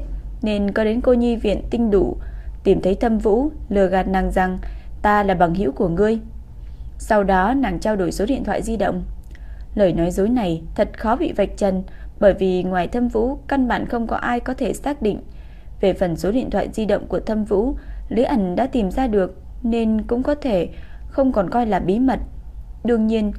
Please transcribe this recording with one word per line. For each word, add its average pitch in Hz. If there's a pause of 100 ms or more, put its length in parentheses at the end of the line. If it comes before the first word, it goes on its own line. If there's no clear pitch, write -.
(420)
nên 208
có 220
đến 220
cô 254
nhi 240
viện 214
Tinh 233
Đủ, 196 (480)
tìm 185
thấy 185
Thâm 226
Vũ, 226 (180)
lừa 196
gạt 185
nàng 190
rằng 185 (440)
ta 208
là 196
bằng 170
hữu 208
của 214
ngươi. 208 (800)
Sau 208
đó 190
nàng 220
trao 220
đổi 175
số 190
điện 254
thoại 202
di 226
động. 180 (720)
Lời 190
nói 165
dối 190
này 185 (120)
thật 156
khó 226
bị -
vạch 196
trần, 190 (380)
bởi 196
vì 185
ngoài 180
Thâm 240
Vũ 233 (100)
căn 269
bản 208
không 233
có 226
ai 240
có 254
thể 214
xác 285
định. 208 (640)
Về 190
phần 180
số 175
điện 247
thoại -
di 220
động 202
của -
Thâm 214
Vũ, 208 (340)
Lý 208
ẩn 190
đã 226
tìm 226
ra 254
được, 202 (200)
nên 220
cũng 240
có 294
thể 220 (400)
không 269
còn 196
coi 240
là 202
bí 190
mật. 254 (680)
Đương 220
nhiên, 214